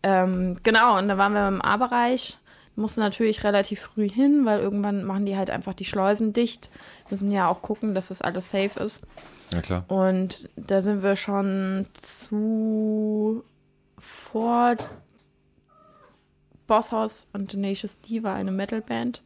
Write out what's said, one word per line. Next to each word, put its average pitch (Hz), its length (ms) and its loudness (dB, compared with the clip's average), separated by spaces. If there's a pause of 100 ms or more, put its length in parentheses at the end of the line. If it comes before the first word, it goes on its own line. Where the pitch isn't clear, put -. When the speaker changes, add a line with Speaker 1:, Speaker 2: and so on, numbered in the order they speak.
Speaker 1:
Ähm, 185 600 2
genau, 220 360 6
und 196 80 0
da 196 100 2
waren 202 160 4
wir 202 140 2
im 196 140 0
A-Bereich. 240 760 0 (380)
Mussten 214 260 -4
natürlich 214 420 0
relativ 202 380 2
früh - 260 -2
hin, 277 380 4
weil 214 140 4
irgendwann 202 440 -2
machen 190 220 -2
die 196 100 -2
halt 190 140 -2
einfach 185 240 -6
die 185 120 -10
Schleusen 208 480 0
dicht. - 360 0 (400)
Müssen 196 220 -2
ja 190 160 2
auch 180 160 0
gucken, 214 320 -4
dass 185 140 -2
das 185 120 -6
alles 180 300 -4
safe 196 280 0
ist. - 220 -6 (500)
Speaker 2:
Ja, 87 100 0
klar. 90 260 -2
Speaker 1:
Und 190 680 0
da 196 280 0
sind 202 180 0
wir 196 140 2
schon 190 760 -2
zu 214 1500 -2 (540)
vor 240 760 0 (1900)
Bosshaus 220 680 0
und 202 160 -8
Tenacious 196 520 -6
D 226 220 -6
war 196 120 -2
eine 196 160 -2
Metalband. 226 760 -4